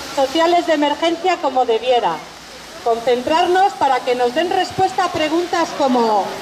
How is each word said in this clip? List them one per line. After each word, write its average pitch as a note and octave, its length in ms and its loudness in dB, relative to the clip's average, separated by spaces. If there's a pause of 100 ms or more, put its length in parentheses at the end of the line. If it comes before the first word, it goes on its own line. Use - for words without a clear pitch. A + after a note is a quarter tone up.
(160)
sociales E4 520 2
de E4 60 2
emergencia E4 680 0
como C4 240 0
debiera. A#3 480 0 (720)
Concentrarnos D#4 880 2
para C4+ 280 0
que B3+ 120 -2
nos B3 220 0
den E4+ 140 0
respuesta F#4 560 0
a F4+ 60 -2
preguntas E4 640 -2
como A#3 460 2 (180)